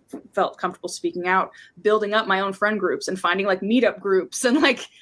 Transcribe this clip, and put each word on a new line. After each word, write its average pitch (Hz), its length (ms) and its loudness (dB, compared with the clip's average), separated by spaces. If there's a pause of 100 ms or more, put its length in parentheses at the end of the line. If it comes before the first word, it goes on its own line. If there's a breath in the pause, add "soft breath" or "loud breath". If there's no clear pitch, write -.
(340)
felt - 240 -2
comfortable 180 320 -6
speaking 175 360 -6
out, 185 260 0 (280 loud breath)
building 208 320 2
up 220 140 0
my 190 140 0
own 196 120 -2
friend 208 260 -2
groups 180 300 -2
and 185 100 -4
finding, 185 280 0
like, 185 160 0
meetup 220 380 2
groups 190 440 0
and, 247 160 4
like, 277 260 2 (160 soft breath)